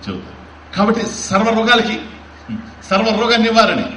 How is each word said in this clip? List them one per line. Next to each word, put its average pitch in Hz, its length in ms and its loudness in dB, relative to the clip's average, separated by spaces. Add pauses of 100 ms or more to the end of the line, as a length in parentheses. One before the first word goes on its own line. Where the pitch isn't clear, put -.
చెబుతా. 92 260 -10 (440)
కాబట్టి 220 260 2 (280)
సర్వ 208 180 2 (100)
రోగాలకి, 226 380 2 (920)
సర్వ 208 180 2 (140)
రోగ 233 120 2 (120)
నివారణ 220 360 2 (160)